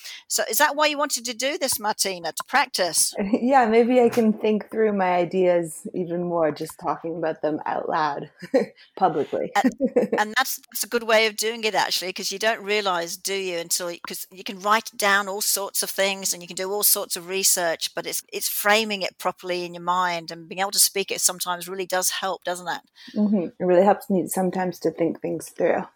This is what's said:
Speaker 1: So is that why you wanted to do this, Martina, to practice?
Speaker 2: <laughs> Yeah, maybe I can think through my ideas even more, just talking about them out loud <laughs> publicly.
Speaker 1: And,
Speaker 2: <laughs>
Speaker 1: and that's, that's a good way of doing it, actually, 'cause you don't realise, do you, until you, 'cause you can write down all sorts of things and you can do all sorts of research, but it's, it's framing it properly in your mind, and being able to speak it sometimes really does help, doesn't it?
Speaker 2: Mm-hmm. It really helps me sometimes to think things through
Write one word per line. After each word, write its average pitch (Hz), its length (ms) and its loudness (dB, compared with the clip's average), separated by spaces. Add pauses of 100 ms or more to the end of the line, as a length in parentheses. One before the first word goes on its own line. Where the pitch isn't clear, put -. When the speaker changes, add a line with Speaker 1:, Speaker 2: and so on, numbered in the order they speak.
(260)
Speaker 1:
So - 220 -2
is 220 80 -2
that 294 180 4
why 302 120 4
you 294 100 0
wanted 285 280 -2
to 247 80 -4
do 262 240 -2
this, 269 220 -2
Martina, 190 540 -2
to - 120 -10
practice? 202 760 0
Speaker 2:
<laughs> 214 40 -2 (320)
Yeah, 247 120 8
maybe 233 340 6
I 233 80 6
can 226 240 4
think 214 360 0
through 220 240 2
my 185 220 2
ideas 180 300 2 (480)
even 175 300 -2
more, 170 280 2
just 156 280 -10
talking 165 360 -4
about 160 260 -4
them 151 240 0
out - 220 -2
loud 156 420 -2 (220)
<laughs> - 460 -2
publicly. 156 580 0
Speaker 1:
And, 214 160 4 (240)
Speaker 2:
<laughs> 247 220 2
Speaker 1:
and 214 180 -2
that's, - 240 -2 (100)
that's - 140 -6
a 208 60 -6
good 233 140 -2
way 220 240 4
of 214 100 -2
doing 226 260 -4
it, 214 120 0
actually, 175 360 0
'cause 185 200 -6
you 196 80 -6
don't 220 220 0
realise, 190 540 0
do 190 200 -4
you, 185 240 -2
until 170 320 -4
you, - 140 -10
'cause - 260 -10
you 190 120 -18
can 196 160 -10
write 208 380 2
down 202 320 2
all 202 120 -4
sorts - 420 -2
of 190 60 -4
things 196 440 0
and 175 80 -8
you 175 60 -14
can 175 80 -14
do 190 160 -4
all 208 120 0
sorts - 320 -6
of 175 140 -12
research, 185 640 -2
but 160 120 -8
it's, - 160 -6 (100)
it's - 160 -4
framing 208 540 0
it - 160 -6
properly 180 440 -4
in 175 100 -10
your 175 100 -12
mind, 175 480 0
and 165 180 -14
being 175 100 -8
able 196 120 0
to 208 80 0
speak - 320 0
it - 100 -2
sometimes 175 480 -4
really 190 160 -6
does 185 240 0
help, - 340 -4
doesn't 175 240 -4
it? 156 140 -6 (340)
Speaker 2:
Mm-hmm. 208 300 2 (120)
It 190 80 -4
really 180 200 6
helps 196 240 4
me 175 180 2
sometimes 185 520 -2
to 165 120 0
think 160 300 -2
things 170 280 -6
through 180 340 0 (120)